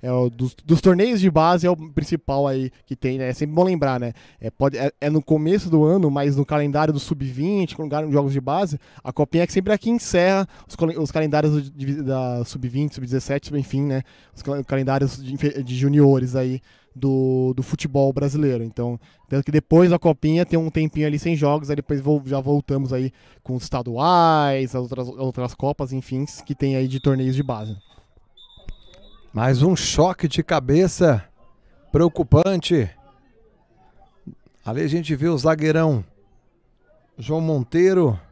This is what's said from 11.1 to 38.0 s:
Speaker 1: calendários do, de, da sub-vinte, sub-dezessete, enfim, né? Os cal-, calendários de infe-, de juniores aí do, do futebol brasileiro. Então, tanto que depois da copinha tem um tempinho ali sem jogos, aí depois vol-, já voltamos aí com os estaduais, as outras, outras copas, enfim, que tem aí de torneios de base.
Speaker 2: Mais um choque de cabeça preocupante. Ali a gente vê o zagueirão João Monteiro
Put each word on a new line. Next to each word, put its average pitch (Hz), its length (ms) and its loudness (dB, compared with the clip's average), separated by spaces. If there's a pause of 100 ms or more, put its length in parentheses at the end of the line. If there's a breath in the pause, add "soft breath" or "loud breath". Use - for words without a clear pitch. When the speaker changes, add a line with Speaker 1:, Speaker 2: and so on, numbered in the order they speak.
Speaker 1:
calendários 151 420 0
do, 139 180 -2
de, 139 320 -6
da 127 420 -4
sub-vinte, 131 520 -6
sub-dezessete, 135 600 -6
enfim, 135 240 -4
né? 135 220 -2 (340 soft breath)
Os - 60 -20
cal-, 139 220 -6
calendários 135 600 -2
de 127 80 -10
infe-, 143 300 -4
de 127 120 -8
juniores 135 640 4
aí 127 240 -2 (340 soft breath)
do, 131 640 0
do 131 60 -4
futebol 135 500 0
brasileiro. 139 500 0
Então, 117 380 -6 (260 soft breath)
tanto 139 160 -2
que - 80 -6
depois 160 380 6
da 170 100 4
copinha 160 460 2
tem 170 140 0
um 160 100 -2
tempinho 156 380 -2
ali 151 120 -2
sem 170 160 -2
jogos, 147 360 0
aí 143 60 -2
depois 143 260 -4
vol-, 147 240 2
já 135 140 -2
voltamos 139 520 -2
aí 131 180 -2 (320 soft breath)
com 127 120 -8
os 123 80 -6
estaduais, 139 1120 2
as 127 80 -4
outras, 123 260 -8
outras 127 460 -6
copas, 135 400 -4
enfim, 131 320 -6 (180)
que 147 100 -6
tem 135 220 -2
aí 131 100 0
de 131 140 -4
torneios 131 340 0
de 139 80 -2
base. 110 320 -6 (1600)
Speaker 2:
Mais 123 300 2
um 180 120 4
choque 165 540 0
de 156 160 -2
cabeça 151 800 2 (680)
preocupante. 160 1000 2 (1800)
Ali 120 180 -4
a 160 40 -2
gente 156 300 -2
vê 139 100 -2
o 170 100 0
zagueirão 156 680 2 (1120)
João 151 220 -4
Monteiro 160 760 2 (160)